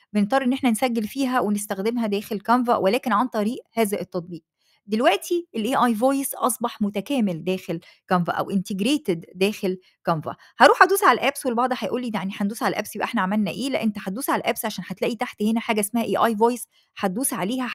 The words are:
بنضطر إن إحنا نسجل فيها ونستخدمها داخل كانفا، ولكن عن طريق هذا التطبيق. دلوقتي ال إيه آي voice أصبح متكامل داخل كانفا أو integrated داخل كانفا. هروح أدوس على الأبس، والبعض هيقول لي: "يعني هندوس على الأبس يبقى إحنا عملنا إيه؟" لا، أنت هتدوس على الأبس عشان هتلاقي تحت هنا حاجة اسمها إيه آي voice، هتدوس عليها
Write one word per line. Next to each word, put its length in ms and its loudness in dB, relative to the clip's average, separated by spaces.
بنضطر 300 2
إن 100 2
إحنا 160 0
نسجل 380 0
فيها 320 0
ونستخدمها 680 -2
داخل 320 -2
كانفا، 360 2
ولكن 380 2
عن 140 2
طريق 320 -2
هذا 280 0
التطبيق. 420 -8
دلوقتي 680 0
ال 80 -2
إيه 220 2
آي 100 2
voice 400 2
أصبح 460 -4
متكامل 640 -2
داخل 360 -4
كانفا 260 2
أو 180 -4
integrated 680 0
داخل 420 -2
كانفا. 300 -4
هروح 260 8
أدوس 200 4
على 160 6
الأبس، 260 -2
والبعض 320 0
هيقول 240 -4
لي: 120 -6
"يعني 240 -4
هندوس 260 -2
على 100 2
الأبس 220 -6
يبقى 100 -2
إحنا 160 0
عملنا 300 2
إيه؟" 180 -4
لا، 140 -2
أنت 160 0
هتدوس 300 -4
على 120 2
الأبس 240 -2
عشان 220 -6
هتلاقي 280 -2
تحت 260 -6
هنا 180 2
حاجة 200 0
اسمها 240 0
إيه 220 2
آي 100 2
voice، 300 2
هتدوس 360 -2
عليها 420 -4